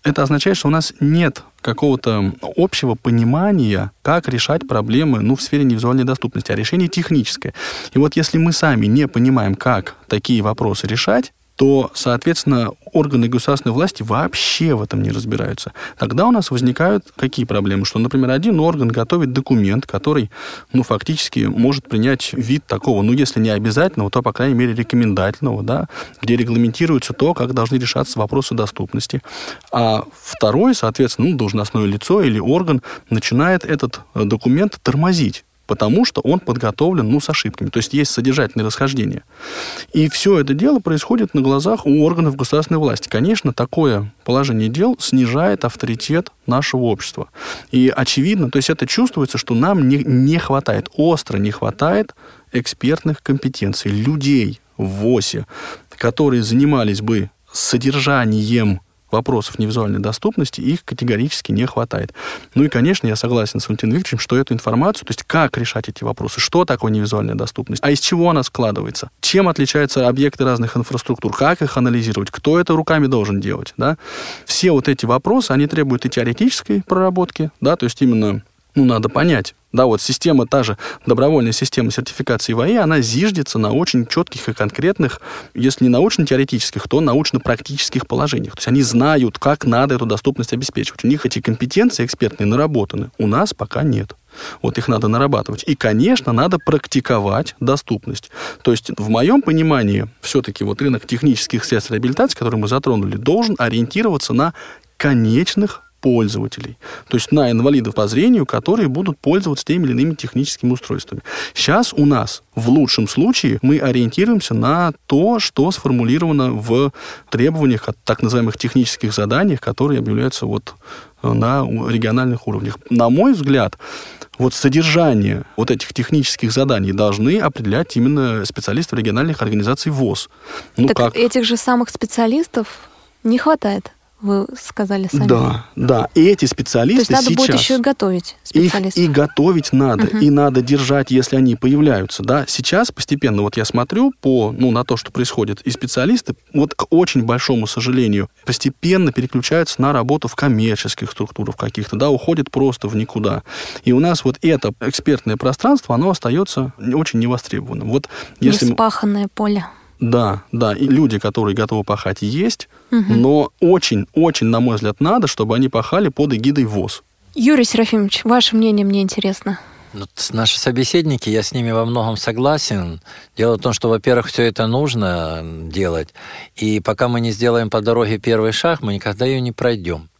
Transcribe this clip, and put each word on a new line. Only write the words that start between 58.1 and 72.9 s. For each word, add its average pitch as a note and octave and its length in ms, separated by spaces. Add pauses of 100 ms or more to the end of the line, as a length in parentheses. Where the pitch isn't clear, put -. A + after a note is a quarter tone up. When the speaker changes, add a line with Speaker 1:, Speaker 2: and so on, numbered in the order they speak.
Speaker 1:
вопросов A2+ 480
невизуальной G#2+ 420
доступности, B2 600
их D3 240
категорически A#2+ 680
не G#2 160
хватает. A2+ 460 (420)
Ну C#3 100
и, D3+ 40
конечно, C#3+ 380
я G#2+ 100
согласен A2+ 420
с - 80
Валентином A2+ 300
Викторовичем, E3+ 220
что - 180
эту C3 160
информацию, A#2+ 540
то - 60
есть - 100
как D#3+ 340
решать A#2 320
эти - 160
вопросы, A2+ 360
что F3 260
такое A#2 260
невизуальная G#2+ 420
доступность, A#2 480
а C#3+ 80
из C#3+ 100
чего E3+ 280
она D#3 140
складывается, G#2+ 640 (140)
чем F#3+ 260
отличаются C#3 600
объекты C3+ 360
разных A#2 320
инфраструктур, A#2+ 580
как D#3+ 280
их C#3 160
анализировать, A2+ 520
кто D#3+ 300
это F3 160
руками D#3 300